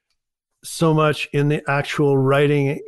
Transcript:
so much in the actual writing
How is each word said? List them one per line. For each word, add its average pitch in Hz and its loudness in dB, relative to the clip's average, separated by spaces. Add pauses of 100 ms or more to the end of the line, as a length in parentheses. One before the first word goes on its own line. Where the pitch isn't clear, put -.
(640)
so 160 0
much 156 0
in 143 0
the 147 -2
actual 143 0
writing 139 2